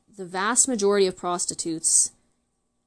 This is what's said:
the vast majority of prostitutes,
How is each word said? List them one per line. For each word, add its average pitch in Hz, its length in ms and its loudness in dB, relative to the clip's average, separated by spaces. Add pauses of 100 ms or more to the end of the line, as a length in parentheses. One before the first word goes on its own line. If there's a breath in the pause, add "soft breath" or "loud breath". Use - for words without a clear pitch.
(160)
the 190 80 -10
vast 190 440 0
majority 202 380 2
of 185 100 -4
prostitutes, - 960 -2 (760)